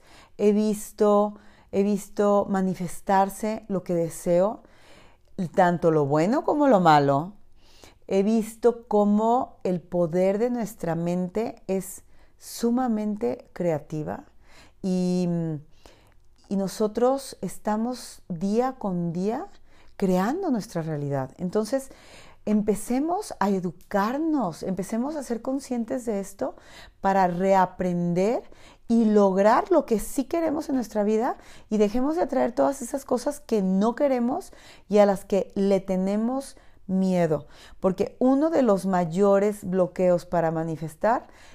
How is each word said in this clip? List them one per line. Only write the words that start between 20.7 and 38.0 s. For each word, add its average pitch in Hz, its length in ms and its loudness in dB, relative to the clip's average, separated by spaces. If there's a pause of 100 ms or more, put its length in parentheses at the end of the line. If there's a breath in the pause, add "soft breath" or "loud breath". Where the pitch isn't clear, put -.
realidad. 143 560 -4
Entonces, 214 540 -4 (560 loud breath)
empecemos 240 960 -2
a 196 100 0
educarnos, 208 1120 -2
empecemos 226 540 -4
a 285 60 -6
ser 226 200 -8
conscientes 254 640 -6
de 208 120 -2
esto 254 380 -8 (460 loud breath)
para 196 240 4
reaprender 180 1160 0 (460 soft breath)
y 233 160 4
lograr 208 640 4
lo 311 140 4
que - 160 0
sí - 240 -4
queremos 320 460 -4
en 269 60 0
nuestra 214 280 -2
vida 220 320 0 (320 loud breath)
y 214 80 0
dejemos 247 400 2
de 359 60 0
atraer 254 300 0
todas 277 280 0
esas 269 240 -8
cosas 277 360 -4
que 220 200 -2
no 190 340 2
queremos 269 600 -2 (340 loud breath)
y 196 80 0
a 208 80 8
las 196 220 2
que - 280 -2
le 196 260 2
tenemos 202 760 -4 (300 soft breath)
miedo. 180 600 0 (320 loud breath)
Porque - 380 -2